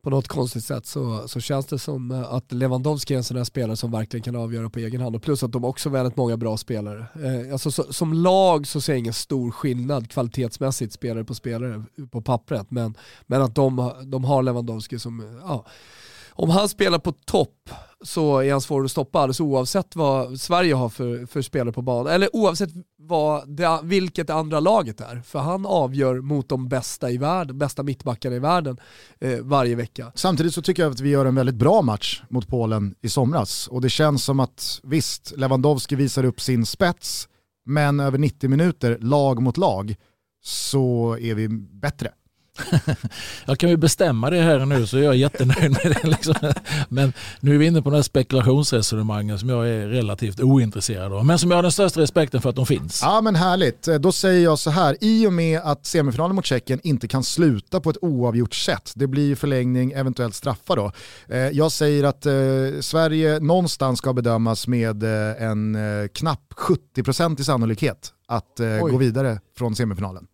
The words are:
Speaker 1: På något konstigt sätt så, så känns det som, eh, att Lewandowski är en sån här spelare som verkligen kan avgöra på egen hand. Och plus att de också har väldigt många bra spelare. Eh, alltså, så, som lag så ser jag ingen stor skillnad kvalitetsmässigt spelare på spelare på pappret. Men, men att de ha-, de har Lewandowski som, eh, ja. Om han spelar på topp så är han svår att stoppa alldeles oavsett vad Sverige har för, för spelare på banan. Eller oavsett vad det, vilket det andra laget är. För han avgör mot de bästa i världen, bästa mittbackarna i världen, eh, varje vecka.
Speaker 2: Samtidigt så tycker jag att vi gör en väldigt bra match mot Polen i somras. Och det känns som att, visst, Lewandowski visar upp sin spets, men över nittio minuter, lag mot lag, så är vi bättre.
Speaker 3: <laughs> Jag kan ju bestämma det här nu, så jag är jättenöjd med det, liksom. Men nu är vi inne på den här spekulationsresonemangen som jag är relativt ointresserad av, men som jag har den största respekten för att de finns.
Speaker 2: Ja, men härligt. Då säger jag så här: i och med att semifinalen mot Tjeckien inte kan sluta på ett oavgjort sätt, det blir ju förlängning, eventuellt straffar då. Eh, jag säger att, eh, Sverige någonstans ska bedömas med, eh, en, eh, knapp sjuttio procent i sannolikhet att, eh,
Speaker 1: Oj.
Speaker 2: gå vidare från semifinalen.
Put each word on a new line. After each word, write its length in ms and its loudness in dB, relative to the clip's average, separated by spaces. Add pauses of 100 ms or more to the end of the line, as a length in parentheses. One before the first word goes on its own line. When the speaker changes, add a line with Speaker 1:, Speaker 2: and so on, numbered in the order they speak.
Speaker 1:
På 80 -4
något 180 0
konstigt 360 -4
sätt 220 -8
så, 420 -6
så 120 -8
känns 260 -4
det 120 -6
som, 320 -8
eh, 220 -6
att 200 -6
Lewandowski 640 -2
är 40 0
en 60 -2
sån 120 -6
här 80 -2
spelare 320 -4
som 140 -6
verkligen 340 -6
kan 120 -6
avgöra 340 -6
på 80 -10
egen 220 -6
hand. 160 -4
Och 60 -8
plus 200 -2
att 100 -4
de 120 -4
också 240 -4
har 40 -4
väldigt 240 -2
många 200 0
bra 200 -4
spelare. 500 -8 (160)
Eh, 300 -6
alltså, 180 -4
så, 220 -6
som 200 -2
lag 540 4
så 140 -4
ser 120 -2
jag 60 0
ingen 140 -4
stor 380 -4
skillnad 600 -4
kvalitetsmässigt 840 -4
spelare 320 -6
på 100 -10
spelare 500 -8 (260)
på 120 -8
pappret. 480 -4
Men, 240 -4 (320)
men 160 0
att 120 -2
de 240 2
ha-, 240 -4
de 220 -6
har 180 2
Lewandowski 560 -6
som, 220 -12
eh, 60 -16 (160)
ja. 240 -8 (720)
Om 100 2
han 180 4
spelar 300 0
på 140 -4
topp 580 -2 (340)
så 380 0
är 100 2
han 80 2
svår 240 -2
att 60 -2
stoppa 280 -2
alldeles 220 0
oavsett 560 -2
vad 440 0
Sverige 340 2
har 140 0
för, 380 -6
för 160 -6
spelare 300 -4
på 100 -6
banan. 300 -2
Eller 240 2
oavsett 340 2 (280)
vad 500 -2
det, 340 0
vilket 440 -2
det 80 -4
andra 260 0
laget 400 2
är. 260 -12
För 120 -8
han 280 -4
avgör 540 0
mot 280 -4
de 200 -4
bästa 420 -4
i 80 -2
världen, 400 -4
bästa 240 -4
mittbackarna 540 -6
i 20 -4
världen, 380 0 (440)
eh, 200 -2
varje 340 2
vecka. 400 -8
Speaker 2:
Samtidigt 400 0
så 80 -6
tycker 200 0
jag 100 2
att 80 -8
vi 100 0
gör 160 4
en 80 4
väldigt 200 2
bra 280 6
match 460 -2
mot 200 -4
Polen 540 0
i 60 -6
somras. 600 -2
Och 120 -6
det 100 2
känns 340 2
som 160 0
att, 420 -6
visst, 540 -4
Lewandowski 600 0
visar 280 0
upp 160 0
sin 260 0
spets, 640 -4 (380)
men 340 2
över 180 0
nittio 300 0
minuter, 520 2
lag 420 2
mot 140 0
lag, 400 0 (460)
så 800 0
är 140 -4
vi 140 -2
bättre. 640 -6 (460)
Speaker 3:
<laughs> 880 -2
Jag 120 0
kan 120 4
ju 60 6
bestämma 540 2
det 100 2
här 260 6
nu, 200 2
så 120 0
jag 160 6
är 40 6
jättenöjd 520 4
med 320 2
det, 60 0
liksom. 260 2 (540)
Men 240 2 (280)
nu 140 4
är 40 6
vi 80 6
inne 160 4
på 80 0
den 60 4
här 60 4
spekulationsresonemangen 1400 2
som 100 -4
jag 200 0
är 200 -2
relativt 520 -2
ointresserad 720 2
av, 140 0
men 120 6
som 120 2
jag 80 6
har 40 4
den 100 2
största 280 2
respekten 400 2
för 100 0
att 60 -4
de 100 0
finns. 360 -2
Speaker 2:
Ja, 180 4
men 140 2
härligt. 540 2 (120)
Då 120 4
säger 320 4
jag 140 6
så 120 -2
här: 300 4
i 260 4
och 60 4
med 280 2
att 260 -4
semifinalen 500 0
mot 100 -2
Tjeckien 360 -2
inte 260 -2
kan 160 0
sluta 560 0
på 100 0
ett 120 -4
oavgjort 520 0
sätt, 420 -4
det 100 0
blir 200 0
ju 100 0
förlängning, 560 0
eventuellt 420 -4
straffar 420 -4
då. 160 -2 (360)
Eh, 100 -4
jag 340 2
säger 320 2
att, 220 0
eh, 60 2 (480)
Sverige 600 2
någonstans 580 2
ska 140 -2
bedömas 560 0
med, 340 0
eh, 400 -2
en, 320 -2
eh, 340 -2
knapp 480 -6
sjuttio 460 -2
procent 380 0
i 40 -4
sannolikhet 680 0 (160)
att, 320 -6
eh, 60 0 (160)
Speaker 1:
Oj. 100 2
Speaker 2:
gå 40 4
vidare 440 2 (180)
från 180 -2
semifinalen. 560 -4